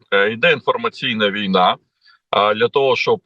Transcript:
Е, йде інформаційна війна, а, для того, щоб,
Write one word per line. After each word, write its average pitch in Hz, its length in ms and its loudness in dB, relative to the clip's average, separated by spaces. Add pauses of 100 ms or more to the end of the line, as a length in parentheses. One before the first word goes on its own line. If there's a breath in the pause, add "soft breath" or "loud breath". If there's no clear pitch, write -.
(120)
Е, 101 200 2
йде 117 200 0
інформаційна 117 760 -2
війна, 95 460 0 (540 soft breath)
а, 104 240 2
для 117 140 0
того, 135 280 0
щоб, 110 300 -2